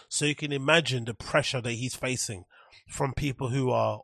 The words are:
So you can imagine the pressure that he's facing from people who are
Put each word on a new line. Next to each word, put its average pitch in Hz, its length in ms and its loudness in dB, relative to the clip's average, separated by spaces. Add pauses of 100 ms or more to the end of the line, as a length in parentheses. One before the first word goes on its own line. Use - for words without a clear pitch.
So - 160 -2
you 147 100 2
can 143 180 -4
imagine 135 520 4
the 117 100 -6
pressure - 460 0
that 117 120 -2
he's 120 220 -4
facing 120 500 -4 (420)
from 135 260 -2
people 135 360 -2
who 131 200 2
are 110 340 2